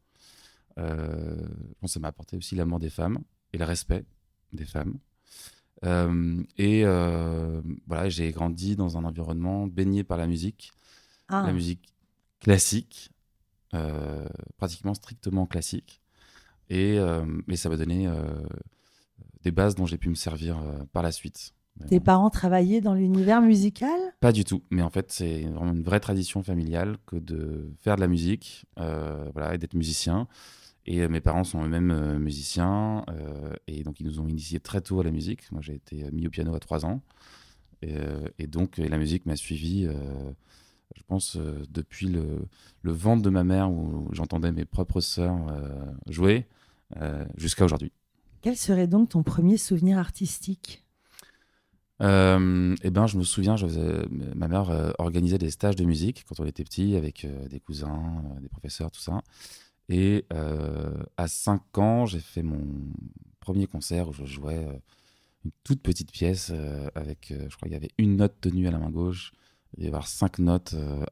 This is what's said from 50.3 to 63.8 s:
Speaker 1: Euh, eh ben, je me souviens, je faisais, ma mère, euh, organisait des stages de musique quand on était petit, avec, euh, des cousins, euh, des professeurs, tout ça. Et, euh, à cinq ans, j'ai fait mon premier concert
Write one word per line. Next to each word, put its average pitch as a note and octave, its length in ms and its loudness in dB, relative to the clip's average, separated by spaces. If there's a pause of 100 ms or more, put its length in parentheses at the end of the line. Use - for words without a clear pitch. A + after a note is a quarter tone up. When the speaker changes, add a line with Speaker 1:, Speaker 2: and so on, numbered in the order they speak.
Speaker 1:
Euh, F#2 800 6
eh F#2 80 2
ben, G2+ 160 4
je G2+ 100 2
me F2+ 80 2
souviens, G2+ 320 2
je G2 100 0
faisais, D#2+ 400 0 (280)
ma E2 140 -2
mère, F#2 200 0
euh, D#2 300 2
organisait F2 400 2
des F2 100 0
stages G2+ 280 0
de F2+ 100 2
musique E2+ 420 0
quand - 120 -12
on D#2 40 -2
était D2+ 180 -6
petit, G2+ 320 0
avec, D2+ 300 -2
euh, C#2 240 -8
des C#2 100 -12
cousins, D#2 640 -6 (140)
euh, C2+ 40 -12
des C2+ 100 -14
professeurs, D#2+ 400 -8
tout - 100 -18
ça. F2 220 -4 (640)
Et, F#2+ 420 4
euh, D2+ 640 -4 (240)
à E2+ 100 -2
cinq - 520 -2
ans, A2+ 260 4
j'ai F#2 160 -2
fait E2 220 -6
mon D2+ 240 -2 (760)
premier F#2+ 260 0
concert E2+ 440 -2